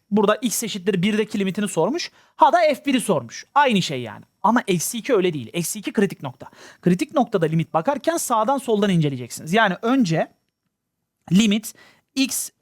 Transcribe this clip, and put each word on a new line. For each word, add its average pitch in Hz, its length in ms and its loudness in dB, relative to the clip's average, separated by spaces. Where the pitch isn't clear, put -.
burada 208 260 4
x - 260 -4
eşittir 190 400 -2
birdeki 208 360 0
limitini 196 300 -2
sormuş, 202 420 -2
ha 311 160 6
da 339 60 4
F 311 280 0
bir'i 254 140 0
sormuş. 135 540 -4
Aynı 247 280 2
şey 143 180 -4
yani. 107 240 -12
Ama 226 240 2
eksi 180 320 -2
iki 247 160 -2
öyle 185 180 2
değil. 123 200 -8
Eksi 170 260 -6
iki 233 140 -10
kritik - 300 -2
nokta. - 240 -14
Kritik 180 320 0
noktada 220 320 2
limit 160 280 0
bakarken 277 420 0
sağdan 254 420 0
soldan 208 320 0
inceleyeceksiniz. 151 640 -2
Yani 208 300 2
önce 226 500 0
limit 214 420 2
x - 360 -2